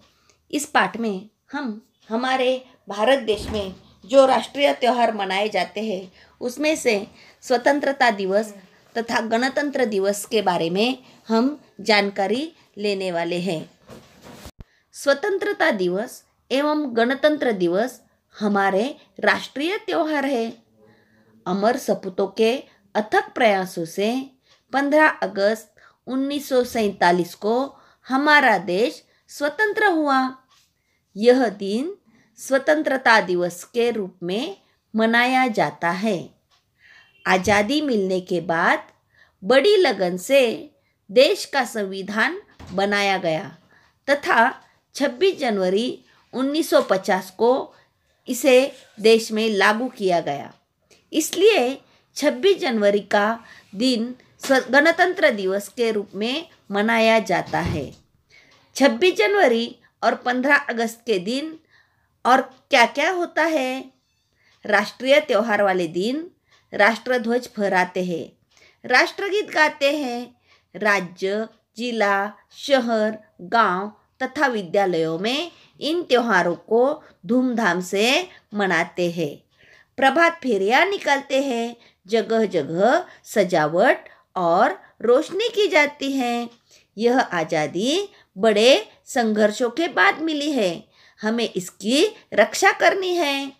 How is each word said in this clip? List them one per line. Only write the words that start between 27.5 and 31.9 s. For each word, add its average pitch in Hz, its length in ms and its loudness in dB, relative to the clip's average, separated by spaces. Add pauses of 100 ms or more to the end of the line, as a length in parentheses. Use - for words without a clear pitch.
हमारा 269 480 4
देश 185 460 -2 (240)
स्वतंत्र 427 580 -2
हुआ। 277 500 0 (800)
यह 240 320 4
दिन 208 500 -4 (400)